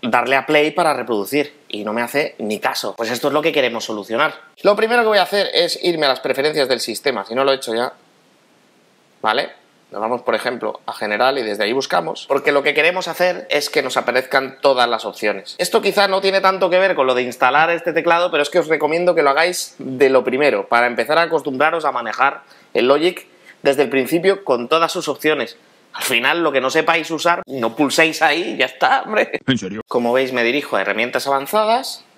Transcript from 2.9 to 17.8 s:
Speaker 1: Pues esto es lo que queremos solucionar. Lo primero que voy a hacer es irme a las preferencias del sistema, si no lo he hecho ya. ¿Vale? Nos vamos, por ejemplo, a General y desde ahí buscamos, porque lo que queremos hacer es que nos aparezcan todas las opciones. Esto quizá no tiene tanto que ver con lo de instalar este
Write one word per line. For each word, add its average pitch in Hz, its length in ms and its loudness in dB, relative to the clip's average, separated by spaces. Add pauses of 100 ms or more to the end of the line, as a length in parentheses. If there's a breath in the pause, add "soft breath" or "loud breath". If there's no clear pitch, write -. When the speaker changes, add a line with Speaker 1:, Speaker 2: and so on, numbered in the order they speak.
Speaker 1:
Pues 98 140 -4
esto 123 180 -2
es 139 60 -2
lo 151 80 0
que 160 100 0
queremos 120 320 -2
solucionar. 113 480 -4 (300)
Lo 202 120 4
primero 220 280 2
que 220 60 2
voy 208 100 4
a 180 60 4
hacer 196 280 -2
es 170 300 0
irme 165 240 0
a - 20 4
las 127 120 0
preferencias 139 500 0
del 120 100 0
sistema, 110 460 -4
si 113 80 -10
no 131 100 2
lo 139 80 4
he 135 40 2
hecho 123 180 -6
ya. 120 180 -2 (1300)
¿Vale? 113 400 -2 (300)
Nos 101 100 -10
vamos, 117 220 -2
por 113 120 0
ejemplo, 110 520 -4
a 113 80 -8
General 113 420 0
y 131 60 -4
desde 104 220 -2
ahí 110 100 0
buscamos, 160 520 -2
porque 139 240 0
lo 143 120 2
que 147 100 0
queremos 175 360 0
hacer 175 420 -2
es 143 180 -2
que 147 140 0
nos 131 160 -2
aparezcan 131 640 -2
todas 127 260 4
las 113 160 -2
opciones. 101 540 -6
Esto - 240 0
quizá 196 260 2
no 190 140 0
tiene 190 180 2
tanto 190 300 2
que 180 80 4
ver 185 160 4
con 143 120 2
lo 131 80 2
de 123 100 0
instalar 135 440 2
este 170 240 -2